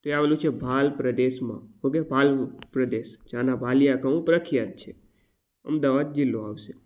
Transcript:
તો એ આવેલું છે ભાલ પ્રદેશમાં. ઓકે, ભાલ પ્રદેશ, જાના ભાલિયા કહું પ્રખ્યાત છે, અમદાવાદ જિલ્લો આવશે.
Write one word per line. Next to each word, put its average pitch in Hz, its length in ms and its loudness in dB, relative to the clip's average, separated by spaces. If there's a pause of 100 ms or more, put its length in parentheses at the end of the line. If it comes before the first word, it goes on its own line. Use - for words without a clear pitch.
તો 147 80 -4
એ - 20 0
આવેલું 147 260 4
છે 156 100 0
ભાલ 131 420 0
પ્રદેશમાં. 127 960 -2
ઓકે, 151 140 0
ભાલ 139 460 2 (260)
પ્રદેશ, 123 420 -2 (180)
જાના 127 240 0
ભાલિયા 131 400 4
કહું 135 280 0
પ્રખ્યાત 165 520 0
છે, - 180 -18 (720)
અમદાવાદ 147 480 0
જિલ્લો 135 280 0
આવશે. 104 320 -12 (140)